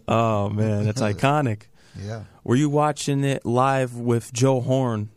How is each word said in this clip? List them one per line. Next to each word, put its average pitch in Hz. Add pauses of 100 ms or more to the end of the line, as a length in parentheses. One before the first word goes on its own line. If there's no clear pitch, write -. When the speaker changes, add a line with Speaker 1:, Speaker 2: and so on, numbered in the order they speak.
Speaker 1:
Oh, 110
man, 104
that's 107
Speaker 2:
<laughs> 104
Speaker 1:
iconic. 131 (360)
Speaker 2:
Yeah. 104 (200)
Speaker 1:
Were 113
you 147
watching 143
it 139
live 127
with 120
Joe 127
Horn, 117